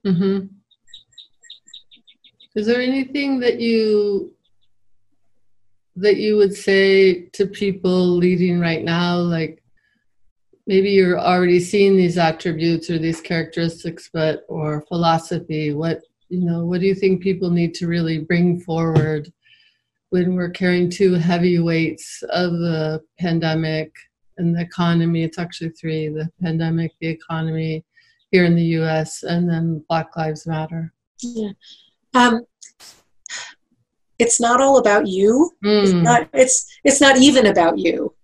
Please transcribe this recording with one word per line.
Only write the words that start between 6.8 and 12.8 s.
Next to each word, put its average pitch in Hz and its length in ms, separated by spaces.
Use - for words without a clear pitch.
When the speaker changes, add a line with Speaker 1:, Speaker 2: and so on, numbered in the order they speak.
Speaker 1:
to 202 120
people 185 720
leading 175 440
right 165 240
now? 175 340
Like, 165 440
maybe 196 220
you're 185 300
already 180 400
seeing 196 360
these 175 220
attributes 165 720